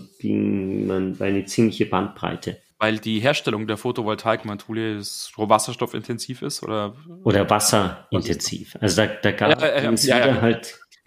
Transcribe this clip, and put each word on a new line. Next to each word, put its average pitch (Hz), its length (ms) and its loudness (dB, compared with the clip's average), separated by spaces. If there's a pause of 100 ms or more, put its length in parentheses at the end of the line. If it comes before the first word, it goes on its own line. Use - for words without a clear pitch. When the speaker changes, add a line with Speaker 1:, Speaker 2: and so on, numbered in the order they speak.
(200)
Speaker 1:
ging 104 680 -2
man 95 280 -2
bei 98 120 -4
eine 98 180 0
ziemliche 110 400 2
Bandbreite. 92 720 -4 (220)
Speaker 2:
Weil 110 180 2
die 110 220 -2
Herstellung 113 480 0
der 107 100 -2
Photovoltaikmodule 110 1300 -4
so - 440 -6
wasserstoffintensiv 117 960 0
ist, - 220 -6
oder? 104 320 -4 (280)
Speaker 1:
Oder 101 260 4
wasserintensiv. 98 1300 0
Also 101 220 4
da, 101 40 4
da - 240 0
gab 107 300 2
Speaker 2:
Ja, 156 60 4
äh, 135 260 2
Speaker 1:
es 110 120 2
Speaker 2:
ja, 127 120 4
Speaker 1:
wieder 123 180 4
Speaker 2:
ja. 113 60 0
Speaker 1:
halt - 380 0 (280)